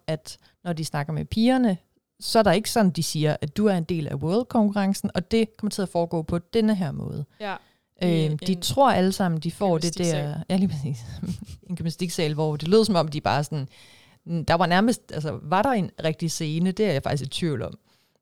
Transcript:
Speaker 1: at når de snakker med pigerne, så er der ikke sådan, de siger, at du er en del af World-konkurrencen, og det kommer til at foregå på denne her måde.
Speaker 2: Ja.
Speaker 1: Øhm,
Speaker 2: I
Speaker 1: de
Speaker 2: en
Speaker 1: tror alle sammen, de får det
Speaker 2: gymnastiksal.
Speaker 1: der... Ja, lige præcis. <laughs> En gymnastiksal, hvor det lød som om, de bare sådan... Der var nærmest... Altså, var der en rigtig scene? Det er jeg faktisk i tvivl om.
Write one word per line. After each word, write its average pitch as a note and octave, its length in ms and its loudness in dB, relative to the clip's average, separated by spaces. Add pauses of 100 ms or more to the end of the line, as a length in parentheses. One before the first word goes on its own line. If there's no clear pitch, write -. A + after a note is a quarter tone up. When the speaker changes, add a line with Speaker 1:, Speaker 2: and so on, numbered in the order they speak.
Speaker 1:
at - 320 -6 (260)
når F3 80 -4
de D#3+ 120 -6
snakker D3 280 -6
med D3+ 120 -2
pigerne, A#3 520 2 (440)
så - 180 0
er A3 40 8
der G3+ 100 6
ikke G#3+ 180 2
sådan, G3+ 200 4
de D#3 120 -2
siger, D3+ 380 0
at D3 160 -6
du G#3+ 100 2
er G3 80 4
en E3+ 100 0
del D#3+ 240 -4
af - 60 -6
World-konkurrencen, G3+ 1000 0
og F3+ 160 -4
det A3+ 260 2
kommer G#3 140 -4
til - 120 -4
at F3+ 60 -2
foregå E3+ 340 -2
på F3 160 -2
denne G#3+ 360 2
her F3+ 180 -2
måde. - 320 -6 (160)
Speaker 2:
Ja. G3 160 -8 (460)
Speaker 1:
Øhm, F3 100 2
Speaker 2:
I D#3 240 2 (100)
Speaker 1:
de F#3 60 2
Speaker 2:
en F3 100 -4
Speaker 1:
tror C4+ 300 4
alle F#3 200 4
sammen, E3 280 0
de E3+ 100 -6
får F3+ 280 0
det D#3 40 -8
Speaker 2:
gymnastiksal. E3 420 0
Speaker 1:
der... D#3 260 -6
Ja, F#3+ 60 2
lige F#3+ 120 4
præcis. C#3 300 -4 (380)
<laughs> - 340 -16
En F3 60 -8
gymnastiksal, E3 580 -2
hvor D3+ 220 0
det D3+ 120 -6
lød A3 160 6
som G#3+ 100 0
om, D#3+ 140 2
de D3+ 120 -6
bare C3+ 240 2
sådan... C#3+ 240 -6 (800)
Der E3 60 4
var F3 120 4
nærmest... G3 460 2
Altså, D3+ 300 -4
var F3+ 200 0
der C#4 80 2
en G3+ 200 0 (140)
rigtig D#3+ 260 0
scene? E3 420 0
Det G#3 140 0
er F3 60 2
jeg C3+ 100 0
faktisk C#3+ 220 -2
i C#3 40 -6
tvivl C#3 340 -2
om. E2 160 -8 (440)